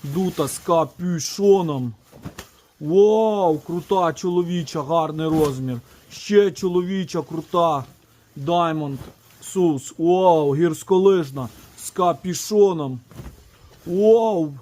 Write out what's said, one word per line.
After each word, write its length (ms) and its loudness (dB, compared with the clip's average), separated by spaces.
Дута 440 -2
з 120 -10
капюшоном. 1300 0
Вау, 800 2
крута 560 -2
чоловіча, 720 -4
гарний 440 -2
розмір. 540 -2
Ще 400 2
чоловіча, 720 -4
крута. 640 -2
Diamond 600 -2
Sus. 540 -2
Вау, 580 4
гірськолижна. 920 0
З 120 -14
капюшоном. 1080 0
Вау. 760 2